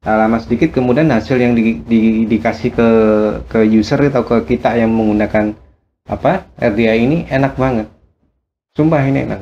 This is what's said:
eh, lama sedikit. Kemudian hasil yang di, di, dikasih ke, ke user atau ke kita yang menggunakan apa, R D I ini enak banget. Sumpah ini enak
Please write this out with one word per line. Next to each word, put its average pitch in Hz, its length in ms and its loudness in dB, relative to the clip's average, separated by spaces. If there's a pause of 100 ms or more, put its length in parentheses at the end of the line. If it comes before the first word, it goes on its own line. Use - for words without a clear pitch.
eh, 107 160 0
lama 110 240 2
sedikit. 120 320 -2
Kemudian 131 400 0
hasil 117 240 -2
yang 123 160 2
di, 113 320 0
di, 113 400 2
dikasih 113 480 -2
ke, 117 160 2 (560)
ke - 160 -2
user 110 480 2
atau 123 160 -2
ke 113 240 -2
kita 117 320 0
yang 113 80 0
menggunakan 107 640 0 (560)
apa, 151 480 -2
R 117 160 -2
D 113 160 0
I 113 160 2
ini 147 120 0 (120)
enak 135 240 -2
banget. 127 320 -2 (880)
Sumpah 151 320 0
ini 135 240 -2
enak 101 120 -8